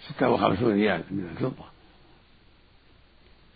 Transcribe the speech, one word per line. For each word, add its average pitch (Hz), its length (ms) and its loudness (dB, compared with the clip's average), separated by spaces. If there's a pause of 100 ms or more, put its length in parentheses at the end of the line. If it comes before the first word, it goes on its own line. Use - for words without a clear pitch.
ستة 131 200 0
وخمسون 107 440 2
ريال 101 380 2
من 95 180 -6
الفضة، 123 360 -6 (1900)